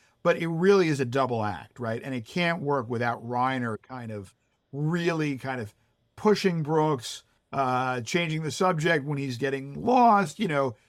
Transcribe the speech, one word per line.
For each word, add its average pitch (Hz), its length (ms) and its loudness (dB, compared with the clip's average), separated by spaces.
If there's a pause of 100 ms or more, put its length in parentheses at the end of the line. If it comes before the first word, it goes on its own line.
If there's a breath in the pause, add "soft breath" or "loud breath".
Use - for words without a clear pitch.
(220 soft breath)
but 170 140 2
it 170 120 -4
really 180 400 4
is 143 120 0
a 131 60 0
double 123 380 0
act, 98 360 -6
right? 113 240 -4
And 131 100 -8
it 120 120 -8
can't 170 340 -2
work 139 300 -2
without 117 360 -2
Reiner 123 540 -2
kind 123 320 -12
of 101 220 -12 (380)
really 156 640 0
kind 131 220 -6
of 107 140 -10 (420)
pushing 190 460 2
Brooks, 156 600 0 (280)
uh, 127 520 0
changing 160 400 -2
the 156 80 -4
subject 165 560 2
when 147 100 -2
he's 135 220 -4
getting 139 440 -4
lost, 226 560 4
you 214 100 -2
know, 143 260 0 (140 soft breath)